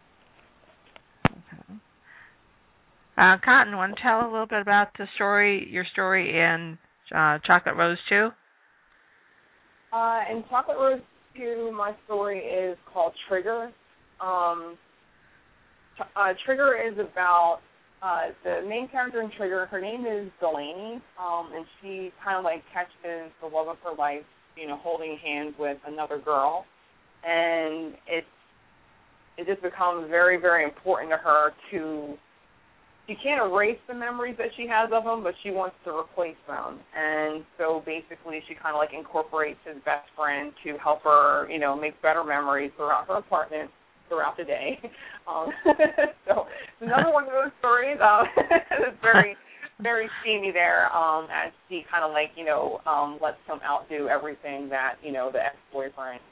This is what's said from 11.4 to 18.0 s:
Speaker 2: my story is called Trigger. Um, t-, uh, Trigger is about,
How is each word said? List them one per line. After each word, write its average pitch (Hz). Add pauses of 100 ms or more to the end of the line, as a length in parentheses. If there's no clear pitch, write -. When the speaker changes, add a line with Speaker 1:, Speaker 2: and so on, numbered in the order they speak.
Speaker 2:
my 208 (120)
story 202
is 185 (160)
called 170 (140)
Trigger. 220 (500)
Um, 175 (1200)
t-, - (120)
uh, 196 (120)
Trigger 262
is 226
about, 175 (420)